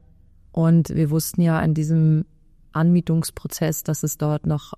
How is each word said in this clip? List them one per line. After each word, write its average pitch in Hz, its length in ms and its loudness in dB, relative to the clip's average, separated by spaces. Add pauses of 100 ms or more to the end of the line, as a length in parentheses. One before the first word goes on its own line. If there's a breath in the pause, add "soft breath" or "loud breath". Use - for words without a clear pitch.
(500)
Und 165 380 4
wir 156 220 0
wussten 160 320 -2
ja 165 180 2
in 156 140 0
diesem 156 500 2 (480)
Anmietungsprozess, 165 1120 -2
dass - 180 -4
es 151 160 -6
dort 151 280 -4
noch 151 320 -4